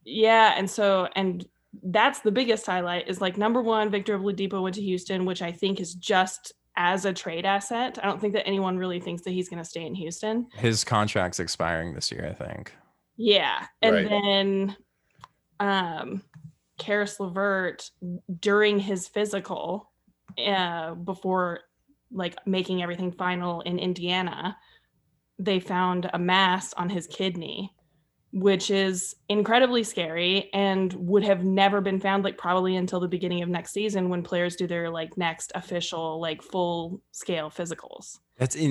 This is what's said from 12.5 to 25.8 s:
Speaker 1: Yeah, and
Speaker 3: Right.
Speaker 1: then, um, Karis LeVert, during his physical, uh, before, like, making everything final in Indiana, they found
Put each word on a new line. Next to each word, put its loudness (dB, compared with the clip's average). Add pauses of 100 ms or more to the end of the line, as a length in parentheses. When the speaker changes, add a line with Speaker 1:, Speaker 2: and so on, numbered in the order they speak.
Speaker 1:
Yeah, 2 (140)
and 6
Speaker 3:
Right. 2
Speaker 1:
then, 0 (840)
um, -2 (560)
Karis -2
LeVert, -2 (480)
during 6
his -2
physical, -4 (480)
uh, -2
before, -2 (500)
like, -6 (120)
making 0
everything -4
final -2
in -4
Indiana, -2 (800)
they 2
found 0